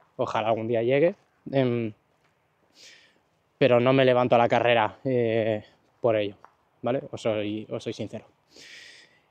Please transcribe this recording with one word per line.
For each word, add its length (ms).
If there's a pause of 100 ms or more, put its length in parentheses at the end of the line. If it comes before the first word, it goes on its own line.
(160)
ojalá 320
algún 180
día 160
llegue. 320 (380)
Em, 400 (1700)
pero 220
no 120
me 120
levanto 300
a 40
la 100
carrera, 560
eh, 600 (360)
por 160
ello, 200 (460)
¿vale? 280
Os 120
soy, 480
os 120
soy 100
sincero. 340 (1040)